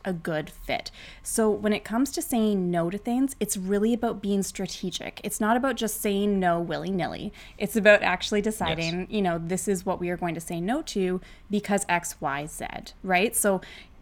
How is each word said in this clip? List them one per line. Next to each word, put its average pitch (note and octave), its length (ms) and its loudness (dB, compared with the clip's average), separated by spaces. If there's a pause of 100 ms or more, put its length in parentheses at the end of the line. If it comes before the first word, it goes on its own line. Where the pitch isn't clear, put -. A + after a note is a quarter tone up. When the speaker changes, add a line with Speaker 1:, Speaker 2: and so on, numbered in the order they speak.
Speaker 1:
a F#3+ 80 -2
good D#3+ 340 -2
fit. - 440 -6 (320)
So A3 260 2
when G#3 240 2
it - 100 -2
comes B3 280 0
to E4+ 100 -4
saying G#3 480 2
no E3+ 220 2
to G3+ 80 -6
things, B3+ 400 0
it's G3+ 180 -2
really G3+ 380 2
about A3+ 260 -2
being G3 220 2
strategic. - 800 -6
It's - 180 -4
not A3 160 4
about B3 180 0
just A3 260 -4
saying G3+ 380 2
no E3+ 220 4
willy-nilly. E3 720 -2 (240)
It's G3+ 180 -4
about G#3 280 8
actually G3 380 0
deciding, E3+ 580 -2
Speaker 2:
Yes. F#3 100 -6
Speaker 1:
you G#3 140 0
know, E3+ 160 2
this E3+ 280 -2
is F#3+ 200 0
what F3 120 0
we F3 120 -2
are F3+ 60 -2
going E3+ 180 -2
to E3 60 -6
say E3+ 200 -6
no B3+ 220 -2
to F#3 360 0 (300)
because G3+ 400 0
X, - 320 -2
Y, D3 240 -4
Z, - 200 -10 (360)
right? F#3 340 2
So F#3+ 240 4 (420)